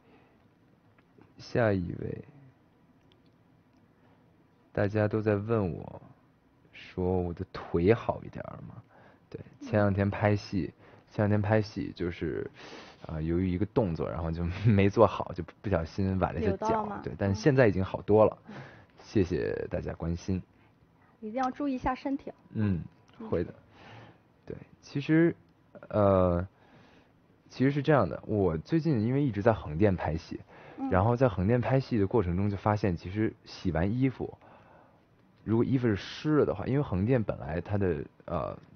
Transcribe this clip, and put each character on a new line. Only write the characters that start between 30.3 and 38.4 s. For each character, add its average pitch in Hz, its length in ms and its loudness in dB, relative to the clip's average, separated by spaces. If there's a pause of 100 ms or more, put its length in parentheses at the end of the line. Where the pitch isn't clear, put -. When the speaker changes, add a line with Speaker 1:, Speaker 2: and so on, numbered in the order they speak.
Speaker 2:
嗯。 269 120 -6
Speaker 1:
然 95 140 4
后 120 120 4
在 123 140 4
横 92 180 0
店 123 140 4
拍 127 180 2
戏 127 180 -2
的 98 80 4
过 113 160 2
程 87 140 -2
中 101 140 0
就 101 80 -4
发 104 180 2
现， 101 200 0
其 90 140 -10
实 107 240 -2 (120)
洗 - 260 -6
完 98 260 0
衣 131 100 2
服， - 300 -6 (1080)
如 107 120 0
果 113 100 2
衣 127 140 2
服 120 80 2
是 104 80 4
湿 151 420 -2
了 120 80 6
的 71 80 0
话， 98 140 -8
因 127 80 0
为 147 60 2
横 98 240 -2
店 120 180 2
本 - 160 -6
来 151 200 -6
它 104 160 -4
的， 90 280 0 (220)
呃， 55 300 -6 (200)